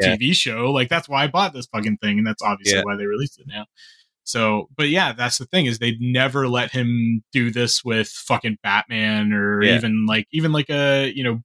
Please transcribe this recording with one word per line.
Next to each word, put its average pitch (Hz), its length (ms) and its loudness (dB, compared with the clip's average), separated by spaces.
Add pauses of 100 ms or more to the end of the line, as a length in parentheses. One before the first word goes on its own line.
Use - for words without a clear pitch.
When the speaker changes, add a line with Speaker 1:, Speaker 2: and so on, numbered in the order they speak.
Speaker 1:
Yeah. 95 140 4
Speaker 2:
T 123 140 0
V 180 40 2
show. 120 380 0
Like, 127 180 0
that's 170 180 -2
why 139 160 0
I 147 40 0
bought 175 260 0
this 123 140 -12
fucking 107 300 -2
thing." 104 200 -2
And 107 80 2
that's 110 160 -4
obviously 101 380 0
Speaker 1:
Yeah. - 60 0
Speaker 2:
why 101 100 -4
they 104 100 -6
released 110 340 -6
it - 80 -20
now. 208 200 -12 (560)
So, 107 540 -2
but 147 120 0
yeah, 156 240 2
that's 120 260 -2
the 127 60 -8
thing, 180 200 0
is 117 140 0
they'd 117 200 0
never 127 480 2
let 123 240 0
him 120 520 0 (100)
do 120 160 2
this 117 340 0
with 110 240 0
fucking - 560 -4
Batman 107 720 0
or 104 300 2
Speaker 1:
Yeah. 98 120 6
Speaker 2:
even, 110 300 0
like, 110 260 0
even, 160 200 0
like, 151 180 0
a, 139 440 2
you 135 100 -6
know, 117 220 -2